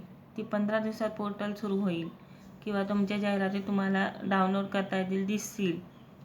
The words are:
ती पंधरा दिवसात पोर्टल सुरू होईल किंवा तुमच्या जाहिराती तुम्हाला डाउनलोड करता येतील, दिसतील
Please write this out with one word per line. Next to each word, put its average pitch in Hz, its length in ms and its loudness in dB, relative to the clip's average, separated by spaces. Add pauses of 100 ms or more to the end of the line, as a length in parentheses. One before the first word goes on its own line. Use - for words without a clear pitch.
(360)
ती 214 60 -6
पंधरा 208 360 2
दिवसात 220 320 0
पोर्टल 208 420 -4
सुरू 202 280 0
होईल 170 280 0 (560)
किंवा 202 180 0
तुमच्या 202 360 2
जाहिराती 202 420 2
तुम्हाला 196 500 2 (140)
डाउनलोड 196 400 4
करता 196 320 0
येतील, 190 300 0
दिसतील 202 540 0 (440)